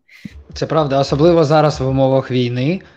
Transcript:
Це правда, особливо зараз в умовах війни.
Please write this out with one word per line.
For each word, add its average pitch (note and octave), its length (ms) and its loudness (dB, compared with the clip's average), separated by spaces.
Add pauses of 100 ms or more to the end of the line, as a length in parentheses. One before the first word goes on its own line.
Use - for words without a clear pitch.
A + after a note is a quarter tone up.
(540)
Це C3 120 -6
правда, C#3+ 320 0
особливо D#3 460 2
зараз D3+ 360 2
в C3 80 -4
умовах C3+ 420 0
війни. B2+ 500 -2 (160)